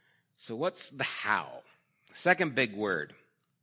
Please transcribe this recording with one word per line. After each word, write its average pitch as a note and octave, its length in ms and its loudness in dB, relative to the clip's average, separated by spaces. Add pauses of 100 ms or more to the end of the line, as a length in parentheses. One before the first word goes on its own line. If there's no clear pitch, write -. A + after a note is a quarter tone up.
(360)
So A2+ 200 -10
what's - 340 -2
the C3+ 140 -4
how? E2 580 0 (500)
Second F3 440 2
big A#2 180 2
word, F#2+ 400 -2 (480)